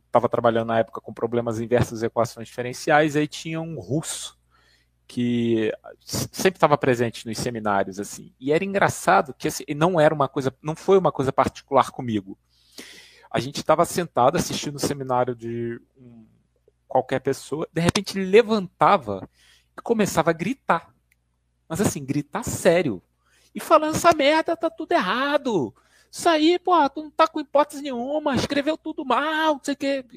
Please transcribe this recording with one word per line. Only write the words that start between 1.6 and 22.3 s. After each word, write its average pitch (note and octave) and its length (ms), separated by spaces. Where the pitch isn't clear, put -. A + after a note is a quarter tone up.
e A#2 60
equações A2+ 400
diferenciais, D3 680
aí D3+ 120
tinha D#3+ 340
um E3 180
russo - 580
que A#2 640
s-, - 280
sempre - 280
tava D3 200
presente A#2+ 480
nos A2 100
seminários, G2+ 600
assim, - 400
e C3 120
era E3 140
engraçado F#3+ 680
que, - 120
assim, - 160
não E3 240
era D#3 140
uma C#3+ 140
coisa, C3 260
não D#3 120
foi F#3+ 220
uma F3 140
coisa C3+ 200
particular - 600
comigo. G#2+ 460
A A#2+ 100
gente B2+ 220
tava D#3 220
sentado E3 540
assistindo D3 400
o - 20
seminário B2+ 560
de A#2 460
um, A#2 280
qualquer C3 320
pessoa, - 540
de D#3+ 80
repente F#3+ 360
ele F#3+ 80
levantava F#3 1040
e - 40
começava G3 480
a E3 40
gritar. F3 600
Mas E3 140
assim, E3 240
gritar C#3+ 380